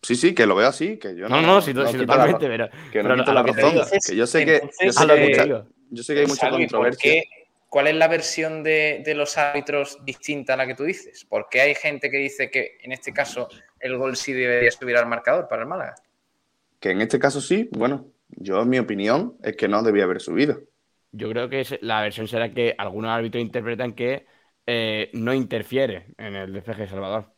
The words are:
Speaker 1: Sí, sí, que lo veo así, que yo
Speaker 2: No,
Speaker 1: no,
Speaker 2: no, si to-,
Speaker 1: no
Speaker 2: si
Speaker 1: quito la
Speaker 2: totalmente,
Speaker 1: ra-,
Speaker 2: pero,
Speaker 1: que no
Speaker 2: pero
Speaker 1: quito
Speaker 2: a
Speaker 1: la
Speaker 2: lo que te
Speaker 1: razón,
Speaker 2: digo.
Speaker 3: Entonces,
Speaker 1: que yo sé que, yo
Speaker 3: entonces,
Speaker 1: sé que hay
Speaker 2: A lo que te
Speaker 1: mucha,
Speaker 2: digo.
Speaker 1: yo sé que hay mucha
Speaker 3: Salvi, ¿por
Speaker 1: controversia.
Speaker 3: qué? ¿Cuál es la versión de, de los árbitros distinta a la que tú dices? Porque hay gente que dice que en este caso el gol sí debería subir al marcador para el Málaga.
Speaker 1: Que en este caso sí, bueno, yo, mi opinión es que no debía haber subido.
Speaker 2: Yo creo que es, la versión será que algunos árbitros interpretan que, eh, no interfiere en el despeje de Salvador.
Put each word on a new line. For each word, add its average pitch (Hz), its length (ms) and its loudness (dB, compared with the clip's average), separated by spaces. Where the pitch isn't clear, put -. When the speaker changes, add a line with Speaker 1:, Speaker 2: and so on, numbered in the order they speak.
Speaker 1:
Sí, 123 160 -2
sí, 170 180 4
que 131 120 6
lo 101 100 4
veo 107 120 6
así, 160 300 -4
que 95 160 -12
yo 92 140 -12
Speaker 2:
No, 135 120 2
Speaker 1:
no, 160 60 4
Speaker 2:
no, 190 140 8
si 151 140 -4
to-, 131 80 0
Speaker 1:
no 135 60 2
Speaker 2:
si 127 100 -2
Speaker 1:
quito 127 80 0
la 123 60 2
Speaker 2:
totalmente, 127 300 0
Speaker 1:
ra-, 113 140 -2
Speaker 2:
pero, - 200 -20
Speaker 1:
que 107 120 -2
no 104 80 0
Speaker 2:
pero 127 120 4
Speaker 1:
quito 139 80 2
Speaker 2:
a - 40 4
Speaker 1:
la 123 60 6
Speaker 2:
lo 117 60 2
que 120 60 2
te 107 40 -2
Speaker 1:
razón, 143 160 6
Speaker 2:
digo. 160 120 4
Speaker 3:
Entonces, - 260 -2
Speaker 1:
que 92 60 -2
yo 117 100 2
sé 156 180 2
que, 156 80 2
yo - 20 8
Speaker 3:
entonces, 151 400 0
Speaker 1:
sé - 0 -
que - 80 6
hay - 20 8
Speaker 2:
A - 20 4
lo 151 80 10
que 151 60 6
te 143 100 4
Speaker 1:
mucha, 139 140 4
Speaker 2:
digo. 123 220 -4
Speaker 1:
yo 120 120 -12
sé 147 120 -4
que 147 60 2
hay 147 60 4
mucha 139 140 -2
Speaker 3:
Salvi, 127 160 0
¿por - 40 0
Speaker 1:
controversia. 127 520 2
Speaker 3:
qué? 160 100 4
¿Cuál 143 200 2
es 156 80 2
la 160 120 6
versión 160 540 -2
de, 151 420 0
de 156 100 -2
los 147 240 -2
árbitros 143 680 -2
distinta 135 500 -6
a - 20 -2
la 131 100 -2
que 123 80 -8
tú 131 100 -8
dices? - 440 -10
Porque 107 320 -2
hay 147 140 4
gente 143 360 -4
que 139 80 -2
dice 139 320 -4
que - 320 -6
en 127 100 -12
este 127 200 -12
caso 127 360 -4
el 127 160 -6
gol 131 200 -4
sí 139 160 -8
debería 123 380 2
subir 120 260 -2
al 117 100 4
marcador 120 420 -2
para 113 140 -6
el 123 60 -8
Málaga. 170 260 -10
Speaker 1:
Que 98 120 -2
en 92 100 0
este 113 180 0
caso 139 220 0
sí, 208 320 0
bueno, 135 340 -2
yo, 98 380 -2
mi 127 120 2
opinión 110 640 -2
es 107 140 -6
que 104 120 0
no 104 140 2
debía 104 220 4
haber 90 160 -2
subido. 135 400 0
Speaker 2:
Yo 110 180 -10
creo 120 180 -4
que 135 120 -4
es, 131 200 -8
la 110 220 -2
versión 107 260 -6
será 117 220 -2
que 120 260 0
algunos 104 340 -6
árbitros 117 320 -2
interpretan 117 520 -6
que, 127 320 -6
eh, 113 480 -2
no 113 180 -2
interfiere 120 720 -2
en 107 160 -12
el 95 180 -10
despeje 104 300 -10
de 98 60 -10
Salvador. 98 380 -8